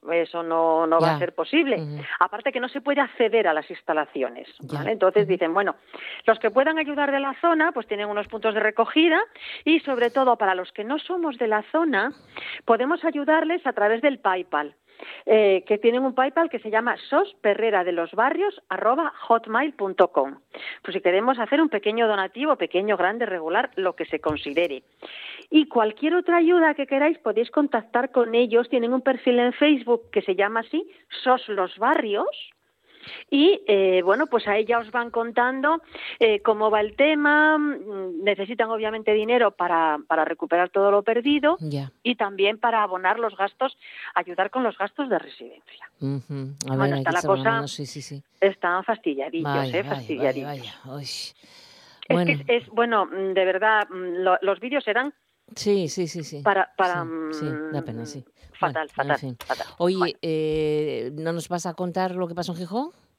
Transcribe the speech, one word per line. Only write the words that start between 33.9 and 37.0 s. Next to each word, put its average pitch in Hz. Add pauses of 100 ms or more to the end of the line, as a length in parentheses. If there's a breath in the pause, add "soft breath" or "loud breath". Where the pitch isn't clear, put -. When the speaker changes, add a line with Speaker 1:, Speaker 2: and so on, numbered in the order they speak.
Speaker 1:
bueno, 220
pues 233
ahí 208
ya 233
os 220
van 240
contando, 254 (380 loud breath)
eh, 214
cómo 214
va 214
el 208
tema. 302